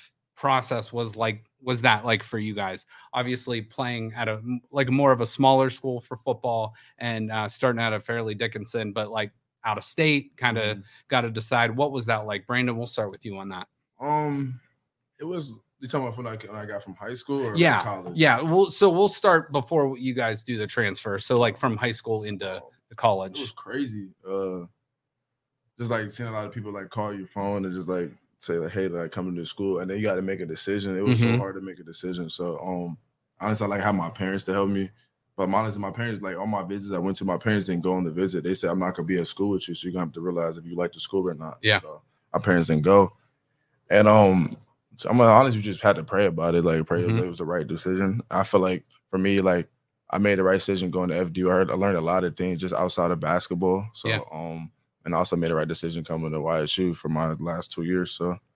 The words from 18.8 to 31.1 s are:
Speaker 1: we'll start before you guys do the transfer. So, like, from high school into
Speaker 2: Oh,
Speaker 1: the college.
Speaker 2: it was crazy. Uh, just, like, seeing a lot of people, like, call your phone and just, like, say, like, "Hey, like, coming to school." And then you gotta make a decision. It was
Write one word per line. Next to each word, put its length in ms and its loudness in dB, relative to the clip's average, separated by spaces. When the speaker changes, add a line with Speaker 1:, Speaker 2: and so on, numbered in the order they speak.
Speaker 1:
we'll 200 4
start 440 4
before 460 0
you 160 -2
guys 280 -2
do 160 -4
the 80 -4
transfer. 520 -2
So, 200 2
like, 200 2
from 180 0
high 160 -2
school 320 -4
into 380 -8
Speaker 2:
Oh, 80 -20
Speaker 1:
the 40 -20
college. 380 2
Speaker 2:
it 80 -12
was 120 -10
crazy. 600 -8
Uh, 380 -4
just, 120 -4
like, 200 -2
seeing 180 -10
a 40 -10
lot 140 -6
of 60 -12
people, 200 -10
like, 180 -12
call 220 -4
your 140 -10
phone 380 -4
and 100 -4
just, 140 -8
like, 220 -2
say, 200 -4
like, 140 -4
"Hey, 160 -2
like, 240 -6
coming 220 -6
to 120 -6
school." 320 -2
And 120 -6
then 60 -4
you 60 -2
gotta 200 0
make 180 -4
a 60 -8
decision. 500 -4
It 60 -2
was 180 4